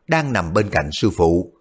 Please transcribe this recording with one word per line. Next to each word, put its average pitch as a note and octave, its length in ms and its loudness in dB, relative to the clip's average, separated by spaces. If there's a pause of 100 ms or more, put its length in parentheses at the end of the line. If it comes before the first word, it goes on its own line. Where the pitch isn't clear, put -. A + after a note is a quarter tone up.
đang D#3 240 0
nằm E2+ 200 -2
bên G#2+ 180 0
cạnh D2+ 220 -2
sư G#2+ 240 0
phụ, E2+ 440 2